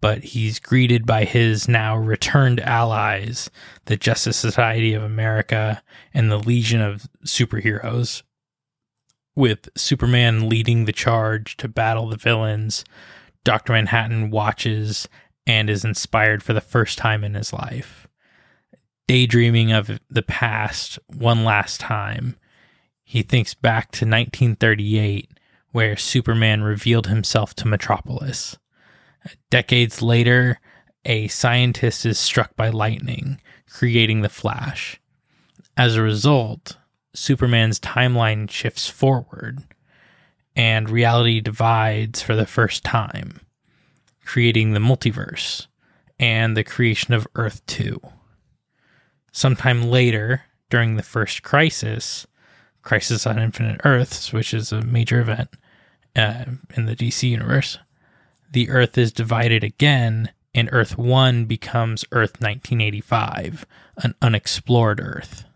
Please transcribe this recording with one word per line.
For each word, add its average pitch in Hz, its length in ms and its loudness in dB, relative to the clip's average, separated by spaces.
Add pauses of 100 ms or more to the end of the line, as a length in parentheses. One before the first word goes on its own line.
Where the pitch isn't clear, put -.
but 107 240 0
he's 110 340 -4
greeted 120 480 2
by 110 180 2
his 113 440 2
now 110 280 2
returned 120 600 2
allies, 110 880 -2 (360)
the 110 120 -2
Justice - 400 0
Society 113 580 0
of 107 100 -4
America 110 760 -2 (320)
and 117 160 2
the 104 120 2
Legion 117 400 0
of 104 280 -4 (160)
Superheroes, 113 960 -4 (1120)
with 135 400 2
Superman 120 720 2
leading 113 380 2
the 107 60 -2
charge 110 680 -2
to 120 100 -8
battle 113 400 -2
the 110 80 -8
villains. 110 680 -2 (600)
Doctor 113 300 0
Manhattan 110 560 0
watches 107 800 -2 (380)
and 107 240 4
is 101 140 -2
inspired 107 580 0
for - 100 -4
the 107 80 2
first - 380 -2
time 107 240 0
in 104 120 -6
his 104 180 -8
life. - 560 -12 (1000)
Daydreaming 117 680 4
of 107 280 0 (100)
the 117 120 0
past - 840 -4
one 117 380 2
last 104 360 0
time, 110 560 -6 (680)
he 120 180 -2
thinks 120 300 0
back 113 400 -2
to - 140 -2
nineteen 113 500 2
thirty-eight, 104 760 0 (420)
where 110 240 0
Superman 113 680 0
revealed 107 460 0
himself 104 480 0
to - 120 -4
Metropolis. 123 880 -4 (960)
Decades 120 520 2
later, 120 580 4 (440)
a 107 240 -2
scientist 120 800 0
is 110 120 0
struck - 380 -2
by 110 140 0
lightning, 113 680 -4 (280)
creating 113 540 2
the 101 60 0
Flash. - 720 -6 (760)
As 120 200 2
a 113 60 2
result, 110 720 0 (360)
Superman's 117 680 2
timeline 117 680 0
shifts - 400 -6
forward, 131 720 -2 (960)
and 110 320 2
reality 117 520 4
divides 110 840 0
for 117 120 -2
the 110 120 2
first - 360 0
time, - 580 -6 (840)
creating 113 480 2
the 104 80 2
multiverse - 840 -2 (520)
and 113 380 2
the 110 80 0
creation - 480 0
of 113 220 0
Earth - 320 -6
Two. - 340 -6 (1300)
Sometime 123 540 0
later, 120 580 2 (260)
during 113 280 2
the 107 60 -2
first - 400 -4
crisis, 139 840 -2 (560)
Crisis - 440 -2
on 110 120 0
Infinite 110 460 -2
Earths, - 480 0
which 113 200 -2
is 110 200 -4
a 110 100 -2
major 117 380 2
event, 113 280 -2 (680)
uh, 113 280 0 (320)
in 113 100 -2
the 113 100 -4
D 117 140 -2
C - 180 -2
universe, 120 500 -2 (720)
the 123 180 0
Earth 123 300 2
is 117 140 2
divided 113 520 0
again, 117 640 0 (220)
and 117 200 0
Earth 117 260 0
One 123 480 4
becomes 113 640 -4
Earth 110 300 0
nineteen 113 400 -2
eighty-five, - 840 -4 (380)
an 120 180 -2
unexplored 113 800 2
Earth. - 440 -12 (120)